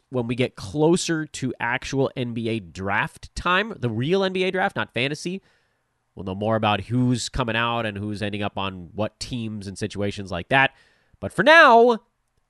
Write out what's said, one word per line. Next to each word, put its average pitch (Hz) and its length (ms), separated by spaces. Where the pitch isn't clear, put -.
when 123 160
we 123 80
get 120 200
closer 156 680
to - 340
actual 127 560
N 120 200
B 113 160
A 113 100
draft 98 760
time, 190 440
the 120 100
real 139 340
N 190 120
B 185 100
A 185 60
draft, 190 260
not 110 160
fantasy. 151 480
We'll 90 100
know 95 100
more 107 220
about 104 260
who's 123 480
coming 113 260
out 117 300
and 104 100
who's 104 240
ending 101 220
up 101 160
on 95 340
what 104 260
teams 110 480
and 95 120
situations 101 520
like 87 200
that. 135 240
But 190 120
for 262 100
now, 247 580